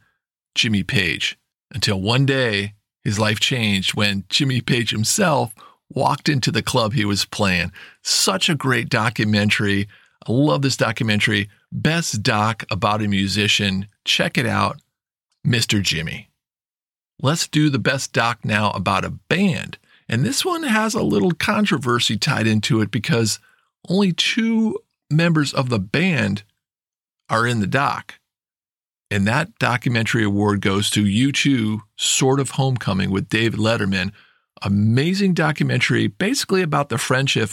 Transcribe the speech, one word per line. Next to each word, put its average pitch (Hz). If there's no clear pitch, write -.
Jimmy 107
Page, 87
until 98
one 120
day 113
his 104
life 110
changed 104
when 101
Jimmy 127
Page 120
himself 127
walked 139
into 143
the 113
club 113
he 110
was 101
playing. 90
Such -
a 170
great 127
documentary. 107
I -
love 143
this 135
documentary. 107
Best 151
doc 110
about 107
a 104
musician. 98
Check -
it 123
out, 101
Mister 113
Jimmy. 80
Let's 151
do 151
the 135
best 127
doc 117
now 107
about 95
a 92
band. 156
And 123
this 277
one 339
has 220
a 214
little 202
controversy 127
tied 110
into 110
it 104
because 113
only 190
two 226
members 156
of 131
the 120
band 113
are 113
in 120
the 101
doc. 135
And 101
that 139
documentary 117
award 101
goes 101
to 104
U 120
two, 110
Sort 139
of 131
Homecoming 101
with 95
David 113
Letterman. 104
Amazing 135
documentary, 131
basically 190
about 147
the -
friendship 131